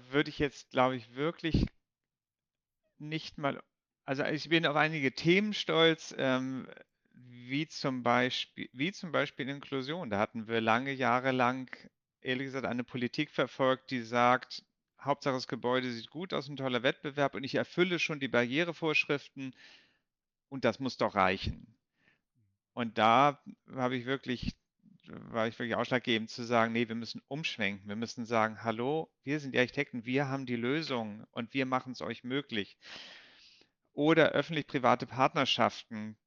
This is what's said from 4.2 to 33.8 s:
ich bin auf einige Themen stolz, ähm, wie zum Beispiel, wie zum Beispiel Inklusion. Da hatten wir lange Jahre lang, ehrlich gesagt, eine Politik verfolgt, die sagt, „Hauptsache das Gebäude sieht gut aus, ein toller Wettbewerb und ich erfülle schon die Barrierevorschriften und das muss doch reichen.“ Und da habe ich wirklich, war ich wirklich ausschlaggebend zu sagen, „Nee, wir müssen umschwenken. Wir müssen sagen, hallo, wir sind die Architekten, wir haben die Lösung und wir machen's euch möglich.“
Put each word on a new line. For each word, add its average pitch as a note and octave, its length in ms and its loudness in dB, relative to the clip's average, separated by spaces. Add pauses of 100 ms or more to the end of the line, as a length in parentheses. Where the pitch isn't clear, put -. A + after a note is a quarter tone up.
ich C#3+ 240 -2
bin E3 180 4
auf D3 120 2
einige D3+ 360 2
Themen G3 400 4
stolz, D#3+ 640 2
ähm, C3 500 -2 (440)
wie B2 560 -8
zum C3 360 -4
Beispiel, B2 680 0
wie D3 220 -4
zum E3+ 180 -12
Beispiel C3+ 380 -2
Inklusion. C#3 600 -6
Da G2+ 100 0
hatten A2 280 -2
wir A2+ 140 0
lange A#2 320 2
Jahre B2+ 380 2
lang, B2+ 380 0 (520)
ehrlich C3 240 -4
gesagt, C3 200 -6
eine A#2+ 180 -2
Politik B2+ 480 -4
verfolgt, C3 600 0
die B2+ 100 -2
sagt, A#2+ 640 2 (360)
„Hauptsache C#3 340 -2
das B2+ 120 -6
Gebäude B2 440 -2
sieht A2+ 180 -10
gut F3 240 -8
aus, C#3+ 160 -4
ein C#3+ 80 -10
toller B2+ 260 -2
Wettbewerb C#3+ 520 0
und G#2+ 80 -6
ich C#3 120 -4
erfülle F3 440 0
schon D3+ 200 -2
die C3+ 80 -2
Barrierevorschriften C#3 1300 0 (960)
und C3+ 160 -2
das A2+ 140 2
muss C3 180 -4
doch G#2+ 180 0
reichen.“ F#2+ 640 0 (960)
Und A#2 240 -4
da B2+ 440 6 (320)
habe B2+ 220 -2
ich A#2+ 100 -6
wirklich, B2+ 500 -4 (520)
war A2+ 400 -4
ich A2+ 100 -6
wirklich A#2 180 -2
ausschlaggebend A2+ 540 0
zu B2 140 -10
sagen, A2+ 300 2
„Nee, A#2 160 0
wir A2+ 60 -8
müssen A#2 340 -10
umschwenken. G2+ 580 -4
Wir G2+ 80 -6
müssen A#2 300 -6
sagen, A2 380 0
hallo, B2 460 -2 (140)
wir D3 160 -2
sind C#3 160 -8
die B2 40 4
Architekten, B2 460 -2
wir C3+ 220 0
haben C3+ 180 -4
die A#2+ 120 -2
Lösung A#2+ 760 -2
und A#2 220 -8
wir C3+ 120 0
machen's B2+ 360 -4
euch A2 220 -6
möglich.“ B2 540 -4 (1160)